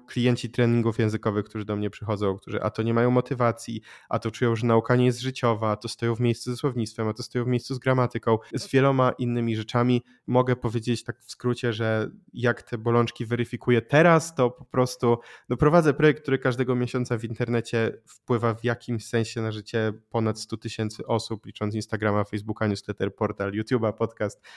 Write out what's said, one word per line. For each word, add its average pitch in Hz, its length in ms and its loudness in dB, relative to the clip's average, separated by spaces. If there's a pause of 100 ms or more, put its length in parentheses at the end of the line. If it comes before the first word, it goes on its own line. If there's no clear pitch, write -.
klienci 120 440 0
treningów 117 480 2
językowych, 107 460 0
którzy 107 200 -10
do 104 120 -6
mnie 104 140 -4
przychodzą, 101 460 -2
którzy 107 260 -6
a 107 80 0
to - 120 -4
nie 113 120 0
mają 120 160 4
motywacji, 120 720 0 (260)
a 113 100 -2
to 113 120 -4
czują, 117 260 0
że 113 100 -2
nauka 117 300 4
nie 127 80 4
jest 120 160 2
życiowa, 117 500 -2
a 104 60 -2
to - 120 -10
stoją 117 260 -2
w 110 60 -6
miejscu 120 300 0
ze 120 60 -4
słownictwem, 117 520 -4
a 107 40 -2
to 123 100 -8
stoją 123 220 -4
w 123 40 -4
miejscu 123 260 -2
z 127 40 -6
gramatyką, 120 600 0 (160)
z - 140 -6
wieloma 131 420 4
innymi 120 460 -2
rzeczami. 120 460 2 (240)
Mogę 123 300 2
powiedzieć 117 480 -4
tak - 180 -12
w - 80 -18
skrócie, 123 420 -4
że 110 380 -2 (220)
jak 120 300 -2
te - 160 -10
bolączki 117 480 0
weryfikuję 117 560 0
teraz, 160 520 4
to 123 160 2
po - 140 -18
prostu, 123 540 0 (300)
no, 123 80 -2
prowadzę 151 380 4
projekt, 151 280 2
który 131 160 0
każdego 127 360 0
miesiąca 123 440 -2
w 113 60 -10
internecie 113 680 -2 (140)
wpływa 117 480 0
w 110 100 -12
jakimś 120 420 -4
sensie 113 340 -2
na 110 120 -4
życie 110 400 -2 (180)
ponad 110 300 0
stu - 160 -8
tysięcy 110 500 -6
osób, 113 400 -4
licząc 104 280 -6
Instagrama, 104 500 0
Facebooka, 107 420 -4
newsletter, 101 480 -4
portal, 104 380 -4
YouTube'a, 110 400 -2
podcast, 110 500 -4 (140)